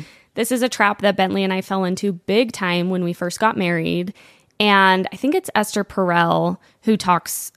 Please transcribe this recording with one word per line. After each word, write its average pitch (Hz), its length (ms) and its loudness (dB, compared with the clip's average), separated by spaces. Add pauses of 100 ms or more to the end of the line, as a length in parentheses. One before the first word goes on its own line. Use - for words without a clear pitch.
(340)
This 233 180 -4
is 247 120 0
a 254 60 0
trap 208 340 0
that 196 120 2
Bentley 196 280 0
and 190 100 0
I 190 80 -2
fell 190 220 -4
into 185 300 -2
big 220 380 -2
time 175 380 -2
when 180 140 -2
we 175 100 -2
first 175 260 -6
got 214 160 0
married. 175 600 -2 (440)
And 190 520 4
I 190 60 -12
think 269 180 0
it's - 180 -4
Esther 208 300 -2
Perel 170 760 0 (260)
who 220 140 2
talks - 600 -2